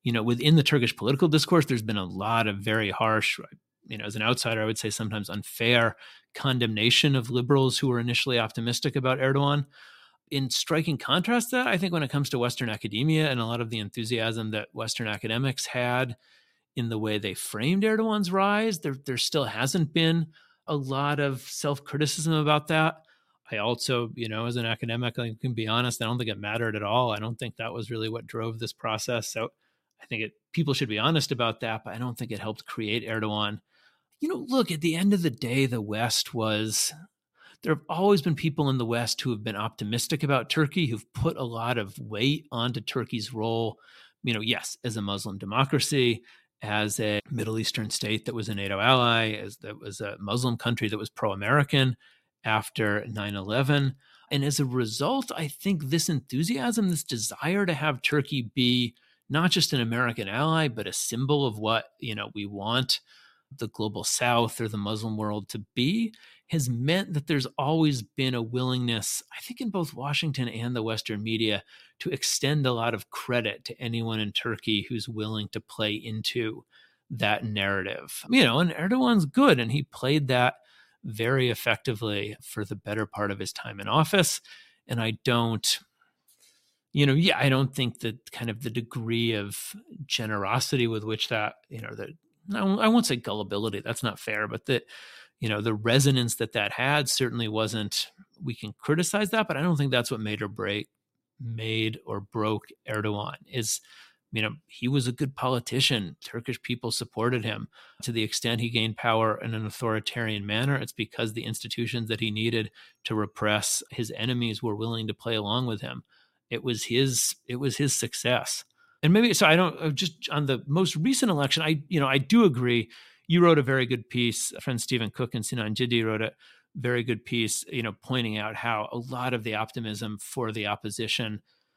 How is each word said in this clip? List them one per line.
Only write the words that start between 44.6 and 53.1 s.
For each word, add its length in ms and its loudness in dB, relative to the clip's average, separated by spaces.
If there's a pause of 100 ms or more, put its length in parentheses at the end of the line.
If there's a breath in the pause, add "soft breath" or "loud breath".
as 120 -4
a 60 -4
Muslim 360 -4
democracy, 840 2 (400 soft breath)
as 380 -2
a 200 0 (100)
Middle 280 -2
Eastern 320 -4
state 360 -4
that 80 -6
was 140 -6
a 60 -4
nato 240 -4
ally, 540 4
as 260 -10
that 220 -12
was 200 -12
a 200 -8
Muslim 360 -2
country 320 -2
that 100 -4
was 120 -8
pro-American 840 2 (480 soft breath)
after 640 0
nine 260 -4